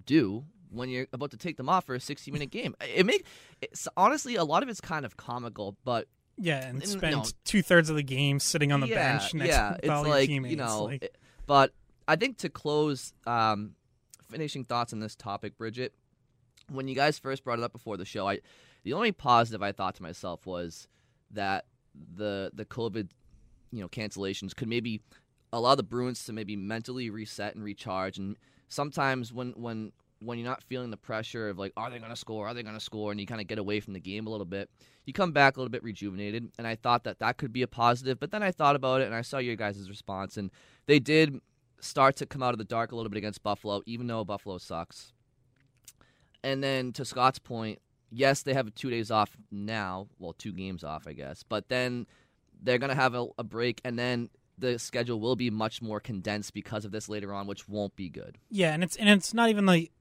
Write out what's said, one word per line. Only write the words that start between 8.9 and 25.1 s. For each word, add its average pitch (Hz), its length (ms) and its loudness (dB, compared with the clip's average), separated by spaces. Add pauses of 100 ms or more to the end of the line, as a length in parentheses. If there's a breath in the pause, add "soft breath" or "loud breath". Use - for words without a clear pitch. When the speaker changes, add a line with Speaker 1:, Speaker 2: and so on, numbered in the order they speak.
Speaker 2:
bench 101 140 0
next 160 160 2
Speaker 1:
yeah, 113 220 4
Speaker 2:
with - 120 -6
Speaker 1:
it's - 60 2
Speaker 2:
all 147 140 2
your 151 120 2
Speaker 1:
like, 139 120 8
Speaker 2:
teammates, 135 240 0
Speaker 1:
you 160 60 0
know, 110 280 0
Speaker 2:
like 135 180 -4
Speaker 1:
it, - 140 -6 (280 soft breath)
but 139 280 8 (340)
I 160 100 6
think 240 220 0
to 170 100 -4
close, 151 640 0 (120)
um, 110 500 2 (540)
finishing 147 360 -6
thoughts 120 260 -2
on 110 80 -6
this 107 160 -8
topic, 101 420 -8
Bridget, 113 360 -6 (760)
when 135 180 -6
you 131 80 -6
guys 143 240 4
first 135 240 -6
brought 120 160 -2
it 117 40 -2
up 120 80 -4
before 113 240 -10
the 92 100 -8
show, 101 220 -4
I, 101 120 0 (440 soft breath)
the 113 100 -4
only 214 180 2
positive 117 520 4
I 101 80 0
thought 95 240 -4
to - 80 -16
myself 87 420 -10
was 87 420 -8 (440)
that 98 340 -2 (500)
the, 98 380 -4
the 110 120 -10
covid, 110 440 -4 (640)
you 113 100 -8
know, 90 60 -8
cancellations 98 680 -6
could 120 120 -6
maybe 117 340 -2 (520 soft breath)